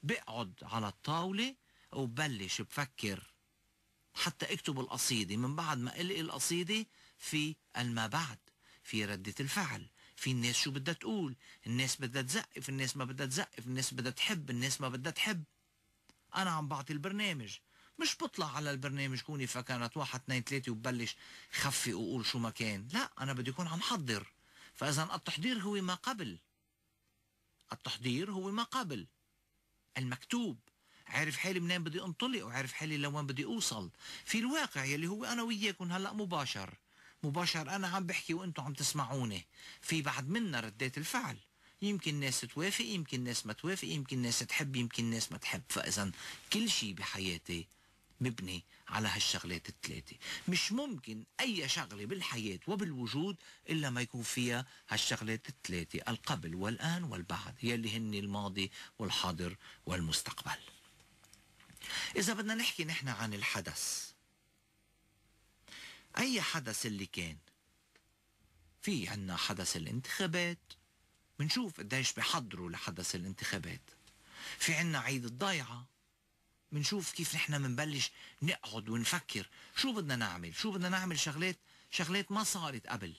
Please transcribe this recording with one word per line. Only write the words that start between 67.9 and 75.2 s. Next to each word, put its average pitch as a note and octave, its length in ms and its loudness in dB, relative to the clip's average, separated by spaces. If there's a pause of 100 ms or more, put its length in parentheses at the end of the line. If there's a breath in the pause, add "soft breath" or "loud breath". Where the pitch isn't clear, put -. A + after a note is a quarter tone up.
في D#3+ 260 0
عنا F#2+ 280 -2
حدث F2+ 400 0
الانتخابات، E3+ 840 2 (800)
منشوف D#3+ 420 2
قديش B2+ 320 2
بيحضروا F#2+ 580 0
لحدث F2 440 -2
الانتخابات. F#2 640 -2 (800 loud breath)
في - 160 4
عنا D#3+ 240 4
عيد B2 260 0